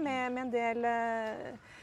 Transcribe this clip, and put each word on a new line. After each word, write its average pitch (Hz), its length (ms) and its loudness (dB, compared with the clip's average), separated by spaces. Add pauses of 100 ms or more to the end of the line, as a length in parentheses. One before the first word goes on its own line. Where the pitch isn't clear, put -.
med, 254 260 0
med 254 140 -2
en 240 80 0
del, 233 340 2
eh, 226 960 -2